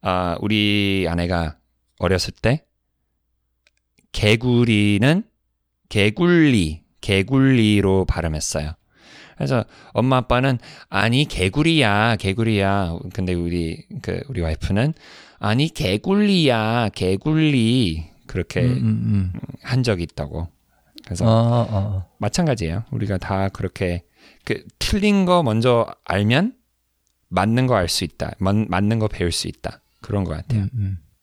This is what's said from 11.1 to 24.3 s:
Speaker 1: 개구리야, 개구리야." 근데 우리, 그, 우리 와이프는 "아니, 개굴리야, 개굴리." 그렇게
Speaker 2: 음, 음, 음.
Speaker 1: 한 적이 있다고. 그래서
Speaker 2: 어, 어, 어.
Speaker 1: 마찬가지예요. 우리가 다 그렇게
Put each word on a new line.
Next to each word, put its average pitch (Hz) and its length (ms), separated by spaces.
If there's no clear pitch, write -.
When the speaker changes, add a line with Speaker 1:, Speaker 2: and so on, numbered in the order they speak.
Speaker 1:
개구리야, 113 920
개구리야." 98 800
근데 92 200
우리, 85 520
그, 90 280
우리 92 120
와이프는 98 520
"아니, 117 300
개굴리야, 120 1300
개굴리." 113 1120
그렇게 - 340
Speaker 2:
음, 123 160
음, 110 580
음. - 40
Speaker 1:
한 127 220
적이 101 200
있다고. 76 440
그래서 98 200
Speaker 2:
어, 113 40
어, 117 400
어. 98 360
Speaker 1:
마찬가지예요. 107 760
우리가 107 280
다 98 300
그렇게 90 560